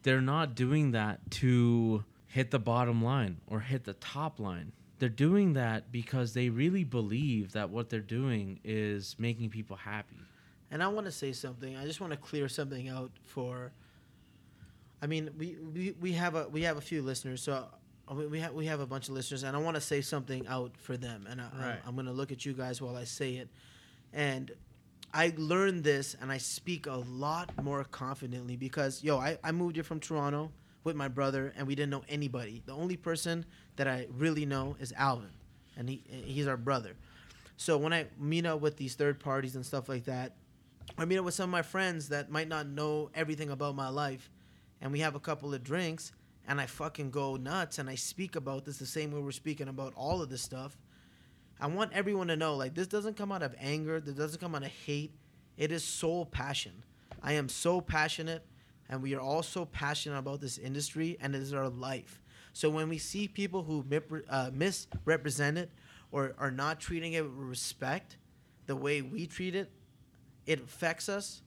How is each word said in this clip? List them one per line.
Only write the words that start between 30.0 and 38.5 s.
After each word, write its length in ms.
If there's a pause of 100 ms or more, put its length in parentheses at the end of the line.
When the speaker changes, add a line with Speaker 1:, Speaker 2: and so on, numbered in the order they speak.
Speaker 2:
with 120
my 120
brother, 500
and 100
we 80
didn't 140
know 180
anybody. 580
The 80
only 240
person 480 (300)
that 120
I 240
really 340
know 340
is 160
Alvin, 360 (440)
and 140
he, 180
he's 400
our 100
brother. 360 (640)
So 200
when 160
I 140 (100)
meet 280
up 160